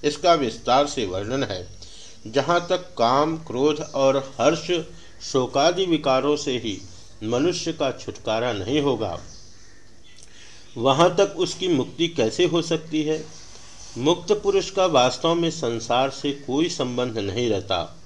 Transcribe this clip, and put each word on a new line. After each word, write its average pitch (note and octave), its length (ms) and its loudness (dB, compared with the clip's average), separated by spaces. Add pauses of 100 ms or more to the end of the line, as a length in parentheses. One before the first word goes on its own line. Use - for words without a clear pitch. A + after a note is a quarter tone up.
इसका D3 300 4
विस्तार C3+ 540 4
से B2+ 180 -2
वर्णन G#2 380 -2
है। F2+ 240 -6 (600)
जहाँ E3+ 420 2
तक - 280 -2
काम, C#3 400 4
क्रोध D3 420 0
और C3+ 600 2
हर्ष, D#3+ 300 2 (600)
शोकादि D3 540 2
विकारों C#3+ 500 2
से C#3 220 -2
ही G#2+ 240 -6 (420)
मनुष्य D3+ 500 0
का C#3+ 180 -2
छुटकारा A#2 640 -4
नहीं A2 280 0
होगा, A2+ 380 0 (1600)
वहाँ C#3 380 6
तक G3 220 4
उसकी F3+ 300 -2
मुक्ति D#3+ 400 2
कैसे C#3 380 2
हो E3 160 2
सकती D#3+ 420 -2
है? D#3 360 -4 (580)
मुक्त E3+ 340 2
पुरुष G3 380 2
का F#3 160 2
वास्तव D3+ 500 4
में E3 160 2
संसार B2 580 0
से C#3 220 -4
कोई C#3 380 0
संबंध B2 480 -2
नहीं G#2 320 0
रहता। F#2 560 -2